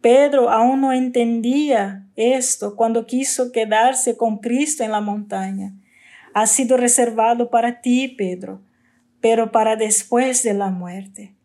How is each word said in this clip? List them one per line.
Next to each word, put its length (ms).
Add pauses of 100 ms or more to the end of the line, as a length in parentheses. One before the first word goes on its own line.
Pedro 500
aún 300
no 120
entendía 1200
esto 580
cuando 320
quiso 460
quedarse 640
con 220
Cristo 440
en 80
la 100
montaña. 720 (640)
Ha 120
sido 300
reservado 720
para 320
ti, 280
Pedro, 520 (600)
pero 320
para 240
después 680
de 100
la 180
muerte. 640 (100)